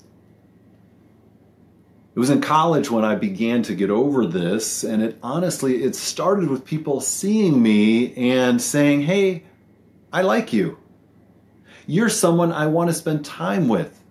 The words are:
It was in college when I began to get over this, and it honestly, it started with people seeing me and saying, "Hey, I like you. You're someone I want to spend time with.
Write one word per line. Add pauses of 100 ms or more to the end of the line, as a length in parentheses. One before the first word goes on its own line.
(2250)
It
was
in
college
when
I
began
to
get
over
this,
and
it
honestly,
it
started
with
people
seeing
me
and
saying,
"Hey, (680)
I
like
you. (1120)
You're
someone
I
want
to
spend
time
with. (100)